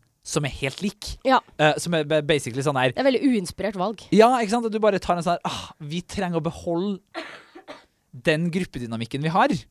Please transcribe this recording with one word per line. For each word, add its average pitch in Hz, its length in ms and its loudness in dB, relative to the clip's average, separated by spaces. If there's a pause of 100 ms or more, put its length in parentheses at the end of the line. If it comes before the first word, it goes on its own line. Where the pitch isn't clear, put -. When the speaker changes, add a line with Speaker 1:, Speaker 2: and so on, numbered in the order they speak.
(240)
Speaker 1:
som 151 220 -2
er 135 40 -4
helt - 320 -6
lik. - 440 -8
Speaker 2:
Ja. 254 140 4 (200)
Speaker 1:
Eh, 151 180 4
som 170 160 -4
er 156 120 0
ba-, 156 200 2
basically 135 380 0
sånn 139 180 0
her 131 120 4
Speaker 2:
Det - 120 -14
er 277 60 6
veldig 226 100 2
uinspirert 202 540 0
valg. 190 260 -4 (100)
Speaker 1:
Ja, 220 280 8
ikke 214 100 -2
sant? 233 160 0
Og 214 60 -4
du 220 80 -2
bare 208 180 4
tar 175 200 0
en 170 60 -4
sånn 175 140 0
her, - 80 -10
«Ah, - 340 -8
vi 156 220 -8
trenger 175 400 -4
å - 0 -
beholde 175 580 -4 (1120)
den 160 400 0
gruppedynamikken 123 720 -4
vi 160 80 -2
har 240 200 4 (180)